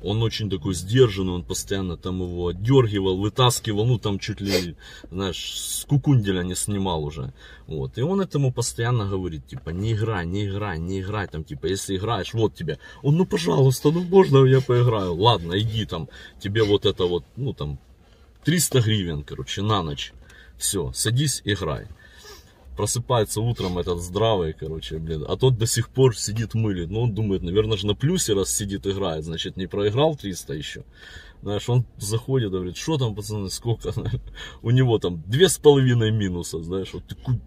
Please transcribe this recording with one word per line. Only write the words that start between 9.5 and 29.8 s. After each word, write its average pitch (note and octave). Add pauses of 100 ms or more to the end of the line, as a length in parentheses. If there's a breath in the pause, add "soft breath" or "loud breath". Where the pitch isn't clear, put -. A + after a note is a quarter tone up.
«Не G2+
играй, G#2+
не G2
играй, G2
не F#2
играй, G2+
там, D#2
типа, C#2+
если G2
играешь, G2+
вот A2+
тебе». D#2 (240 loud breath)
Он, C#3+
«Ну, F#3
пожалуйста, D#3
ну, E3+
можно E3+
я C3
поиграю? A#2
Ладно, F2+
иди A2
там, E2 (320 loud breath)
тебе G#2
вот G2+
это F#2+
вот, F2 (120)
ну, B2
там, D2 (640 soft breath)
триста D3+
гривен, F#2
короче, -
на G#2
ночь. D2 (420 loud breath)
Всё, -
садись, B2+
играй». E2 (880 loud breath)
просыпается A2
утром F#2
этот F2
здравый, F2+
короче, D#2
блин, D#2+
а F#2+
тот B2+
до A2+
сих -
пор C3
сидит, A2
мылит. G2
Ну, G#2+
он A#2+
думает, G2
наверное G#2
же F#2+
на G#2
плюсе, D#3+
раз G2
сидит, G2
играет, F#2+
значит, E2
не F2+
проиграл G#2+